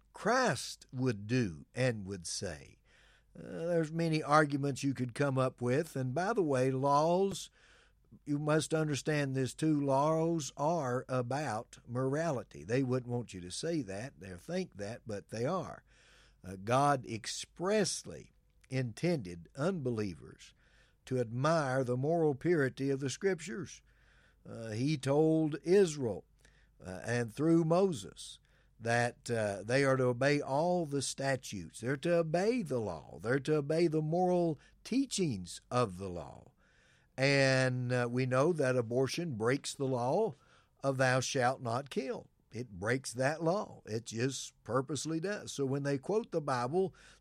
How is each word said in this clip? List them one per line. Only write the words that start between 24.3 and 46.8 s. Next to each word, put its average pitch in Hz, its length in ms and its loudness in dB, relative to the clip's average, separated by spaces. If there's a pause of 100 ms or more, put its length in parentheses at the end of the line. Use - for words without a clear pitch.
Uh, 113 220 -12
he 127 260 0
told 156 680 2
Israel, 151 600 2 (600)
uh, 92 180 -10
and 117 300 -2
through 165 300 4
Moses, 165 720 -2 (420)
that, 120 360 2 (120)
uh, 104 360 0
they 127 200 2
are 135 140 4
to 127 60 2
obey 131 360 2
all 165 460 0
the 139 160 -2
statutes. 127 800 -4
They're 131 180 -2
to 170 200 2
obey 175 440 2
the 143 160 -2
law. 78 460 -4
They're 123 160 2
to 151 160 0
obey 156 320 2
the 156 160 0
moral 175 560 2 (240)
teachings 170 800 -2 (100)
of 117 260 2
the 95 120 -6
law. 67 420 -10 (680)
And, 131 720 4
uh, 123 160 2
we 127 200 2
know 135 260 4
that 131 240 2
abortion 127 540 0
breaks 120 420 0
the 139 120 -4
law 131 500 0 (480)
of 139 140 0
"thou 131 240 4
shalt 127 380 0
not 127 300 -4
kill." 240 380 -6 (240)
It 123 180 -8
breaks 110 440 -2
that 143 300 0
law. 190 440 -2
It 113 180 -4
just 127 480 -4 (100)
purposely 139 560 -2
does. 190 320 -6
So 139 140 -2
when 135 160 0
they 143 160 0
quote 208 340 -2
the 165 80 0
Bible, 143 540 0 (280)